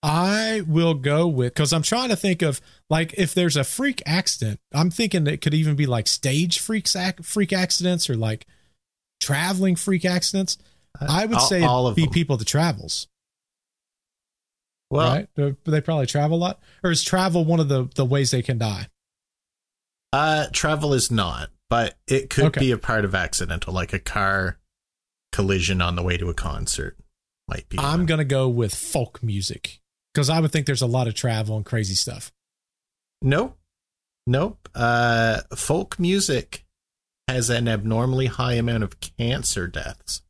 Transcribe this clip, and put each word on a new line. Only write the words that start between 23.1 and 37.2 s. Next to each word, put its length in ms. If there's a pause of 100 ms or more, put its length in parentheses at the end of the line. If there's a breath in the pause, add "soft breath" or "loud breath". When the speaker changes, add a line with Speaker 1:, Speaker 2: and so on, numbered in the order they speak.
Speaker 2:
accidental, 600
like 180
a 80
car 580 (720)
collision 520
on 120
the 80
way 140
to 140
a 40
concert 640 (480)
might 220
be 100
Speaker 1:
I'm 220
Speaker 2:
one. 60
Speaker 1:
gonna 180
go 240
with 260
folk 480
music, 580 (320)
'cause 160
I 120
would 100
think 160
there's 160
a 60
lot 180
of 80
travel 420
and 80
crazy 300
stuff. 380 (880)
Speaker 2:
Nope. 340 (720)
Nope. 480
Uh, 680 (120)
folk 460
music 640 (600)